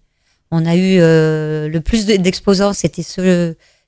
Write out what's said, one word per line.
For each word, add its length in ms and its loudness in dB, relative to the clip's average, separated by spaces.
On 160 0
a 120 2
eu, 240 2
euh, 680 0
le 140 -4
plus 240 -2
de, 100 2
d'exposants, 560 0
c'était 320 -6
ce, 500 -2